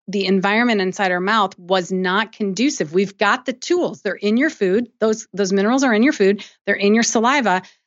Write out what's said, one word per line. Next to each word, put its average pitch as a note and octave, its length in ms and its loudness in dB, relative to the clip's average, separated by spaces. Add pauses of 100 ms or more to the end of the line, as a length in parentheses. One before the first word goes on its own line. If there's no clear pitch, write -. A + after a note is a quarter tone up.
the G3 200 -4
environment G3+ 560 2
inside F#3+ 300 -2
our F3+ 80 -2
mouth G3 380 0
was F3+ 320 -2
not F#3+ 420 -2
conducive. G3+ 600 -2
We've G3 240 0
got G#3+ 300 0
the B3+ 80 -4
tools. B3+ 480 -4
They're F#3 120 -4
in G#3 220 -2
your D4+ 140 0
food. G#3+ 480 -2
Those, A3 340 -2
those F#3+ 180 -2
minerals G#3 320 2
are B3+ 120 2
in G#3 80 4
your D4 100 4
food. G3+ 320 0 (220)
They're G3+ 80 0
in G3+ 200 2
your A3+ 100 2
saliva. A3+ 580 0 (240)